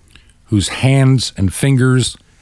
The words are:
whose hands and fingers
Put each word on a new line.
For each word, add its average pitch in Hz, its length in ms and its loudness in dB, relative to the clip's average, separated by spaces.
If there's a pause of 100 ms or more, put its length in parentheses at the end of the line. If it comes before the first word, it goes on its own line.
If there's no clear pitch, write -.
(460)
whose 104 240 -2
hands 131 680 0
and 95 160 -2
fingers 127 640 0 (240)